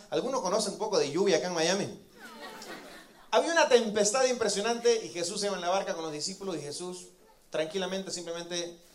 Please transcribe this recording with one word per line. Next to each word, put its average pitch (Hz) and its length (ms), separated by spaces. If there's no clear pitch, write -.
¿Alguno 233 320
conoce 196 280
un 175 80
poco 202 200
de 143 140
lluvia 180 240
acá 151 100
en 180 80
Miami? 170 460
Había 285 220
una 320 160
tempestad 220 560
impresionante 226 840
y - 40
Jesús 175 300
se 196 60
iba 196 80
en 180 80
la 175 80
barca 190 240
con 165 80
los 160 100
discípulos 185 440
y 147 40
Jesús 170 500
tranquilamente 185 600
simplemente 170 640